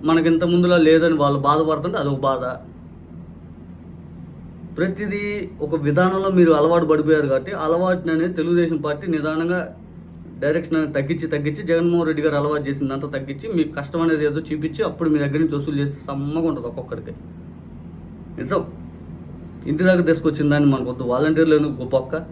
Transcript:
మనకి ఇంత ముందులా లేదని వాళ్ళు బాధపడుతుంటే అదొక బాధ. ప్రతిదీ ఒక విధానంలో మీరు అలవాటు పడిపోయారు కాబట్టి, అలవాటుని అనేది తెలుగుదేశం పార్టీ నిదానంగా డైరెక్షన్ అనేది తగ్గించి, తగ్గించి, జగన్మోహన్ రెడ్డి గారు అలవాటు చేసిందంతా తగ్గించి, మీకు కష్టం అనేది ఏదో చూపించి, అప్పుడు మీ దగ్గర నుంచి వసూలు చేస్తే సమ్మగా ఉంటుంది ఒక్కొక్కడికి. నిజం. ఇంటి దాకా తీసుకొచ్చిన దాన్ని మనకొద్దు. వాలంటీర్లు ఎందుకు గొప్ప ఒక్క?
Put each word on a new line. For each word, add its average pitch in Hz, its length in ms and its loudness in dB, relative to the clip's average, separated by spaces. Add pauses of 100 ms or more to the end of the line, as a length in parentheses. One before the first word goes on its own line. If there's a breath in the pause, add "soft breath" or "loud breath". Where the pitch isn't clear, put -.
మనకి 165 240 4
ఇంత 165 200 2
ముందులా 175 260 6 (100)
లేదని 160 340 6
వాళ్ళు 139 160 2 (100)
బాధపడుతుంటే 156 540 2
అదొక 139 260 0
బాధ. 131 160 -2 (2250)
ప్రతిదీ 190 460 -2 (420)
ఒక 147 100 -2 (120)
విధానంలో 190 520 2
మీరు 165 220 8
అలవాటు 165 320 4
పడిపోయారు 151 400 4
కాబట్టి, 131 200 -2 (120)
అలవాటుని 175 500 0
అనేది 165 240 0
తెలుగుదేశం 165 480 2
పార్టీ 147 180 -4 (120)
నిదానంగా 160 440 -2 (840)
డైరెక్షన్ 160 360 0
అనేది 156 180 -2
తగ్గించి, 147 380 -2
తగ్గించి, 143 340 -4
జగన్మోహన్ 170 400 2
రెడ్డి 151 160 0
గారు 147 160 2
అలవాటు 147 300 0
చేసిందంతా 135 440 -4
తగ్గించి, 139 320 -8 (100)
మీకు 151 220 2
కష్టం 143 280 -4
అనేది 156 240 2
ఏదో 147 180 -2
చూపించి, 151 400 -4
అప్పుడు 165 240 -2
మీ 151 100 4
దగ్గర 139 220 0
నుంచి 143 140 0
వసూలు 143 240 -2
చేస్తే 143 160 -4 (100)
సమ్మగా 147 420 -2
ఉంటుంది 123 200 -6
ఒక్కొక్కడికి. - 440 -10 (1300)
నిజం. - 240 -2 (1040)
ఇంటి 156 180 0
దాకా 180 220 6
తీసుకొచ్చిన 151 440 2
దాన్ని 147 200 6
మనకొద్దు. 123 380 -4
వాలంటీర్లు 156 480 4
ఎందుకు 147 220 -2
గొప్ప 123 200 0
ఒక్క? 156 140 -6 (140)